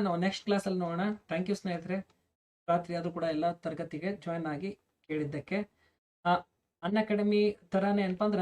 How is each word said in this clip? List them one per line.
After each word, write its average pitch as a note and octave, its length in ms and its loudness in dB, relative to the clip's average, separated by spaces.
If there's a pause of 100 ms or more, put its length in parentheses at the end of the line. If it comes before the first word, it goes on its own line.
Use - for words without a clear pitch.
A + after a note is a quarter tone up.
ನಾವು F#3+ 160 2
ನೆಕ್ಸ್ಟ್ F#3+ 280 0
ಕ್ಲಾಸ್ G3+ 220 2
ಅಲ್ಲಿ F#3 140 0
ನೋಡೋಣ. E3+ 200 -2 (280)
Thank F3+ 180 -2
you G3+ 80 0
ಸ್ನೇಹಿತರೆ, F3+ 520 -4 (600)
ರಾತ್ರಿ E3+ 260 2
ಆದ್ರೂ E3+ 180 -2
ಕೂಡ E3+ 120 -4
ಎಲ್ಲ D#3+ 280 0
ತರಗತಿಗೆ E3 640 -6
ಜಾಯಿನ್ E3 300 -4
ಆಗಿ D#3 320 -6 (280)
ಕೇಳಿದ್ದಕ್ಕೆ. D#3 640 -4 (560)
ಆ, F3 100 6 (480)
ಅನ್ F#3+ 140 0
ಅಕಾಡೆಮಿ G#3 600 4 (140)
ತರಾನೇ G3+ 320 2
ಏನಪ್ಪಾ F#3 240 0
ಅಂದ್ರ G#3 140 2